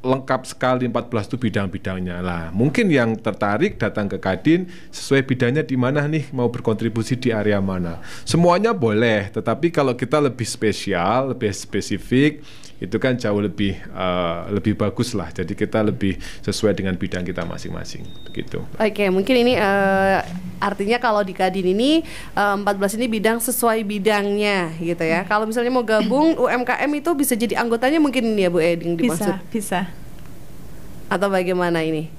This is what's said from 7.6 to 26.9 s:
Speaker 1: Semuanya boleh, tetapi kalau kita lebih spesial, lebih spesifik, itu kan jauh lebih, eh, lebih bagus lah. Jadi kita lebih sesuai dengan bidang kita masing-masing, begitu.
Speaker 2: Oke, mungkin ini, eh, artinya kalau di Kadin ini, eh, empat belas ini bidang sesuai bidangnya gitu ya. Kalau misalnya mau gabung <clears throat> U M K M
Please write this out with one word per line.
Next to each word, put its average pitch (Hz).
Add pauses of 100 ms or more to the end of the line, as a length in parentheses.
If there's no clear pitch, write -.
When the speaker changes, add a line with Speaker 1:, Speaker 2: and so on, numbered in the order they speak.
Speaker 1:
Semuanya 175
boleh, 110
tetapi 117
kalau 135
kita 147
lebih 120
spesial, 104
lebih 110
spesifik, 120 (300)
itu 104
kan 127
jauh 104
lebih, 98
eh, 90 (140)
lebih 101
bagus 110
lah. 78
Jadi 92
kita 107
lebih 98 (220)
sesuai 101
dengan 95
bidang 90
kita 90
masing-masing, 87 (240)
begitu. - (160)
Speaker 2:
Oke, 202
mungkin 233
ini, 247
eh, 196 (400)
artinya 202
kalau 214
di 190
Kadin 185
ini, 285 (320)
eh, 202
empat 202
belas 196
ini 240
bidang 220
sesuai 226
bidangnya 202
gitu 170
ya. 165
Kalau 208
misalnya 240
mau 247
gabung 233
<clears throat> 185
U 202
M 247
K 247
M 294